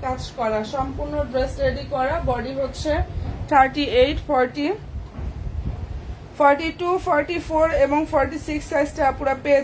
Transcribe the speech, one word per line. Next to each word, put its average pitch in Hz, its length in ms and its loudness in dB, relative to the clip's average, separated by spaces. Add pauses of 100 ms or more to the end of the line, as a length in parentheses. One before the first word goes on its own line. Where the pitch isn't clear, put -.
কাজ 254 140 -4 (180)
করা, 220 220 0 (160)
সম্পূর্ণ 269 380 -4 (160)
ড্রেস 262 220 0 (100)
রেডি 277 220 0 (100)
করা। 269 200 0 (140)
বডি 247 320 -2
হচ্ছে 277 300 -2 (600)
থার্টি 269 340 4 (180)
এইট, 285 160 2 (100)
ফর্টি, 269 380 2 (1800)
ফর্টি 285 260 6 (120)
টু, 359 80 0 (180)
ফর্টি 330 400 2
ফোর 320 200 4 (180)
এবং 285 160 4 (120)
ফর্টি 294 340 2
সিক্স 302 260 -4
সাইজটা 294 300 0 (100)
আপুরা 269 220 -2 (100)
পেয়ে 277 200 6